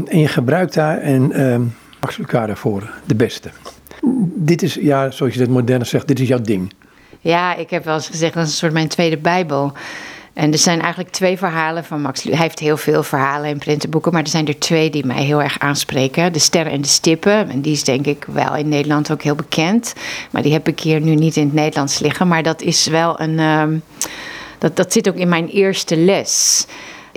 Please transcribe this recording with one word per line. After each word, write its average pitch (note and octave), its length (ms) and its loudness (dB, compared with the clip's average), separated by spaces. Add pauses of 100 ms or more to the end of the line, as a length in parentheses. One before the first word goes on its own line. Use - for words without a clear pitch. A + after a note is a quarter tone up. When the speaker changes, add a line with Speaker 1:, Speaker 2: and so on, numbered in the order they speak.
Speaker 1:
en - 140 2
je D3+ 80 6
gebruikt D3 460 0
daar D#3 300 0
een, C3+ 280 2
ehm, B2+ 300 2 (400)
Max - 160 -4
Lucado A#2 360 -2
voor, G2+ 360 -4 (160)
de - 100 0
beste. - 340 -2 (840)
Dit E3 260 2
is, A#3+ 120 0
ja, C3+ 380 0
zoals B2+ 220 -2
je A2 60 -4
dat B2 100 2
moderne B2+ 360 2
zegt, - 220 -2
dit B2+ 120 2
is C3 80 2
jouw B2 140 2
ding. G2+ 320 -2 (460)
Speaker 2:
Ja, F3 360 0
ik E3 140 -8
heb E3 140 -2
wel D#3 120 -2
eens D#3 120 -4
gezegd, D#3+ 260 -2
dat E3+ 100 -2
is D#3 60 -2
een D3 60 -4
soort E3 180 0
mijn D#3+ 140 2
tweede D#3+ 300 0
Bijbel. D3+ 560 0 (640)
En D3+ 140 4
er D#3 60 2
zijn E3 240 2
eigenlijk E3+ 300 -4
twee F#3 260 0
verhalen E3 480 -2
van D3+ 160 -6
Max C#3 220 -4
Lu-, - 80 -4
hij D#3+ 100 2
heeft E3 180 0
heel D3+ 180 0
veel D#3 260 0
verhalen C#3+ 460 -2
in D3 80 -4
prentenboeken, D3+ 560 -2
maar E3 80 2
er D3+ 60 -6
zijn D#3 200 0
er D3 120 -4
twee D#3+ 300 2
die C#3+ 160 -2
mij B2+ 180 -2
heel D3 180 2
erg C#3+ 180 -2
aanspreken. C#3+ 760 0
De D#3 60 -2
Sterren D#3 320 2
en C#3+ 100 -2
de D3 60 -4
Stippen, F3+ 640 2
en C3+ 120 -2
die D3+ 100 -2
is C#3+ 120 -2
denk C#3 220 0
ik C#3+ 220 -2
wel C#3 280 -2
in D3+ 140 -2
Nederland D3 420 0
ook D3 100 -2
heel D3 140 0
bekend. F#3+ 580 0 (380)
Maar G2+ 100 0
die C#3+ 100 2
heb D#3 160 2
ik D#3 120 0
hier D#3 220 2
nu D#3 140 4
niet D#3 200 4
in D#3 80 2
het C#3+ 100 2
Nederlands D3+ 460 0
liggen. D3+ 280 0
Maar E3 160 2
dat D#3+ 180 -2
is - 260 0
wel E3 340 2
een, D#3+ 180 0
ehm, D#3 380 2 (800)
dat, - 180 0
dat F3+ 180 0
zit F3 160 2
ook F3 60 0
in F3 140 0
mijn E3 180 2
eerste F#3+ 500 0
les. E3 680 2 (520)